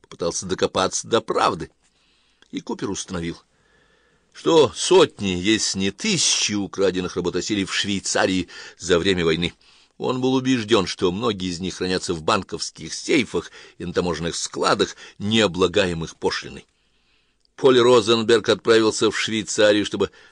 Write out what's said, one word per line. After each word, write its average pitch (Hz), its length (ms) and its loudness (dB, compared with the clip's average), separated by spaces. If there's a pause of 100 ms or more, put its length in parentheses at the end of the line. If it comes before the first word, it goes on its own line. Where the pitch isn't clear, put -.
попытался - 460 -8
докопаться 92 600 -2
до 110 140 0
правды. - 500 -2 (800)
И - 100 -10
Купер 156 300 -8
установил, 85 460 -8 (960)
что 151 420 4
сотни, 156 540 2
если 95 500 0
не 98 140 0
тысячи - 640 -2
украденных 92 600 -2
работ 87 220 -4
осели 98 280 -2
в - 80 -8
Швейцарии 95 760 -2 (300)
за 85 200 2
время 90 260 0
войны. 82 300 0 (440)
Он 123 220 -4
был 131 140 0
убеждён, 117 520 2
что 90 260 -2
многие 98 380 -4
из 85 100 -8
них 90 160 -8
хранятся 92 380 -4
в 78 80 -8
банковских 87 680 -4
сейфах - 580 -4 (280)
и 92 60 -12
на 87 80 -8
таможенных 82 420 -4
складах - 600 -2 (220)
необлагаемых 92 1000 0
пошлиной. - 500 -6 (880)
Поль 127 240 6
Розенберг 117 720 4
отправился 110 600 2
в - 80 -4
Швейцарию, 104 680 2
чтобы 98 240 -2 (220)